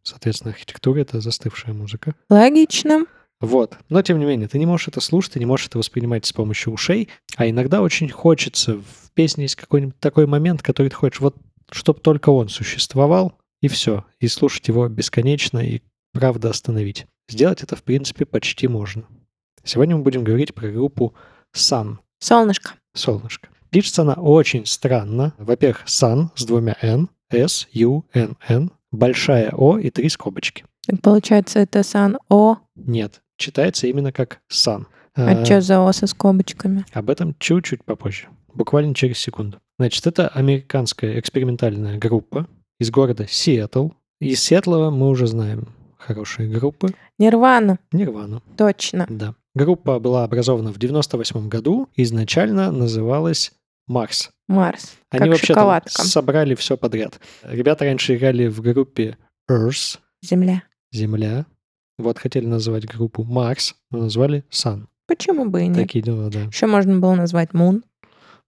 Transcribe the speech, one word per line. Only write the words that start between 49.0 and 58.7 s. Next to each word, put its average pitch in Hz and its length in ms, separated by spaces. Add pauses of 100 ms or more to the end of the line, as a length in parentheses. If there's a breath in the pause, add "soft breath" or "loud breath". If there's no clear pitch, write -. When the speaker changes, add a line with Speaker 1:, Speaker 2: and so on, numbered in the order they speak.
Speaker 1:
Да. 110 240 (220)
Группа 143 440
была 123 260
образована 113 480
в 101 40
девяносто 131 400
восьмом 113 320
году 147 460
и 131 80
изначально 170 680
называлась 127 840 (340)
Марс. 120 440 (160)
Speaker 2:
Марс. 190 440 (200)
Speaker 1:
Они 131 100
Speaker 2:
Как 156 80
Speaker 1:
вообще 165 240
там - 20
Speaker 2:
шоколадка. 196 480
Speaker 1:
собрали 147 520
всё - 220
подряд. 110 420 (240 soft breath)
Ребята 139 420
раньше 131 300
играли 120 320
в 110 140
группе 120 560 (320)